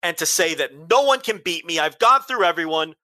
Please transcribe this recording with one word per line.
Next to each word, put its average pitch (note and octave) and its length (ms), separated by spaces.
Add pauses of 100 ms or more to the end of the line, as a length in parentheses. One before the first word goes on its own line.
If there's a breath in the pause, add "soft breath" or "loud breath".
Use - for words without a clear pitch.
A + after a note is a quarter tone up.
and E3+ 160
to D#3+ 80
say E3 280
that C#3+ 160 (180)
no B3 140
one C4+ 180
can A3 240
beat E3+ 220
me. E3 120
I've D3+ 200
gone B3+ 240
through B3 220
everyone. D#3+ 600